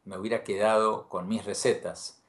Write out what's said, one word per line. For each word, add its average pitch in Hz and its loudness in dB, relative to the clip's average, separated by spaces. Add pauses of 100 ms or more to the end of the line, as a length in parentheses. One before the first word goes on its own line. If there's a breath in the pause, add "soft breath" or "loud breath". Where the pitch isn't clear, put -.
me 98 -10
hubiera 110 -2
quedado 110 2
con 90 -4
mis 107 -2
recetas, - -2